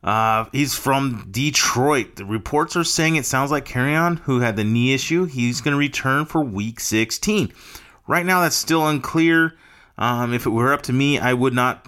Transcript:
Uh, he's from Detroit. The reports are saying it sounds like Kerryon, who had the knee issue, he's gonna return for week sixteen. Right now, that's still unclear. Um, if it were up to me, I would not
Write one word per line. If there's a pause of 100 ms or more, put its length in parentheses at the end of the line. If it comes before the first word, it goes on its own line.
Uh,
he's
from
Detroit.
The
reports
are
saying
it
sounds
like
Kerryon,
who
had
the
knee
issue,
he's
gonna
return
for
week
sixteen. (540)
Right
now,
that's
still
unclear. (420)
Um,
if
it
were
up
to
me,
I
would
not